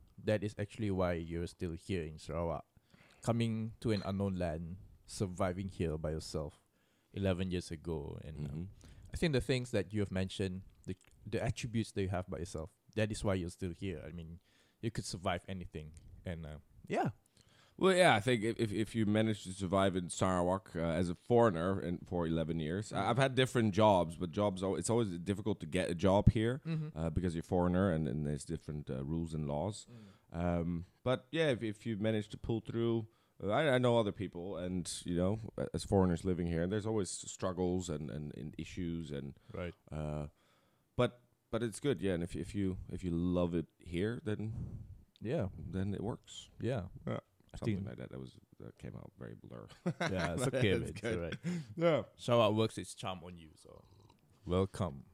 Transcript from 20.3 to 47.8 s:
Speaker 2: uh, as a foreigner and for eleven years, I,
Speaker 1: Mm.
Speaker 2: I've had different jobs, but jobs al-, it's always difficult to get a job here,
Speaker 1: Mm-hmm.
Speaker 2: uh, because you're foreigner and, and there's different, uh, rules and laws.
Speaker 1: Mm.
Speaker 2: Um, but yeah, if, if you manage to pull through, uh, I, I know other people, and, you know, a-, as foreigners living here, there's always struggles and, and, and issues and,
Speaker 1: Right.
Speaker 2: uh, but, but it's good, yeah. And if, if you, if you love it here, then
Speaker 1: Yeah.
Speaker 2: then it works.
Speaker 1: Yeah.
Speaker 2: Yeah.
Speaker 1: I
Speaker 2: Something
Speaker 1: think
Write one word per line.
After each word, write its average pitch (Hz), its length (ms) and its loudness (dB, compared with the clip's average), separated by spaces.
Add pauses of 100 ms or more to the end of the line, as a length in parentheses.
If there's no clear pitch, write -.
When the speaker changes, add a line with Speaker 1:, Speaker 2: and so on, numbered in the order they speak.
Speaker 2:
uh, 87 60 -2
as 85 300 2
a 85 40 -4
foreigner 95 640 4
and 87 300 -4
for 87 180 0
eleven 82 320 2
years, 82 340 -2
I, - 40 -4
Speaker 1:
Mm. 95 140 0
Speaker 2:
I've 117 80 2
had 135 180 4
different 120 360 4
jobs, 90 440 6
but 87 160 -4
jobs 98 320 0
al-, 95 100 2
it's 87 160 -2
always 113 180 4 (120)
difficult 98 400 -2
to 82 60 -8
get 85 240 0
a 87 40 0
job 95 380 8
here, 120 340 0
Speaker 1:
Mm-hmm. 156 320 -4
Speaker 2:
uh, 82 120 0
because 85 260 0
you're 82 80 -2
foreigner 90 480 4
and, 78 160 2
and 73 180 -2
there's 73 180 -2
different, 76 460 -6
uh, 67 140 -4
rules 82 280 -2
and 78 140 -2
laws. 78 400 -4 (480)
Speaker 1:
Mm. 82 60 -4 (200)
Speaker 2:
Um, 85 240 -2 (200)
but 127 260 0
yeah, 160 200 2
if, 110 120 0
if 107 240 -6
you 113 100 0
manage 107 340 0
to - 60 -10
pull 113 240 -2
through, 113 460 0 (360)
uh, 95 80 -2
I, 139 240 4
I 127 40 6
know 123 200 6
other 101 140 4
people, 87 440 -6
and, 90 320 -2 (160)
you 87 120 0
know, 90 240 4 (180)
a-, - 160 0
as 85 80 -2
foreigners 92 420 4
living 90 220 0
here, 85 220 0
there's 104 180 -2
always 110 240 0
struggles 90 800 -2
and, 76 200 -4
and, 73 280 -6
and 73 200 -8
issues 85 540 -4
and, 69 240 -6 (180)
Speaker 1:
Right. 87 220 -6 (180)
Speaker 2:
uh, 76 340 -2 (720)
but, 123 220 0 (320)
but 113 140 0
it's 110 160 -6
good, 123 200 2
yeah. 95 120 2
And 85 100 0
if, - 140 -6
if - 180 -6
you, 95 220 0 (160)
if 87 100 -8
you 92 80 -2
love 87 460 2
it 80 100 0 (140)
here, 95 440 -2
then 107 280 -4 (680)
Speaker 1:
Yeah. 113 280 -2 (240)
Speaker 2:
then 95 220 -2
it - 60 -4
works. - 480 -8 (120)
Speaker 1:
Yeah. - 220 -2 (260)
Speaker 2:
Yeah. 117 100 -2 (340)
Speaker 1:
I - 40 -14
Speaker 2:
Something 117 200 -2
Speaker 1:
think 92 120 -6